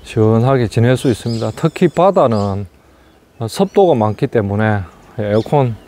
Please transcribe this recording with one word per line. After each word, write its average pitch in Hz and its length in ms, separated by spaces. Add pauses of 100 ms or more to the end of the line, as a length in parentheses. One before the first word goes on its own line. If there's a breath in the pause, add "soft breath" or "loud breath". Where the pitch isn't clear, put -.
시원하게 117 640
지낼 120 280
수 135 140
있습니다. 113 460
특히 165 320
바다는 117 800 (800 soft breath)
습도가 196 460
많기 107 340
때문에 104 540 (360)
에어컨 110 560 (140)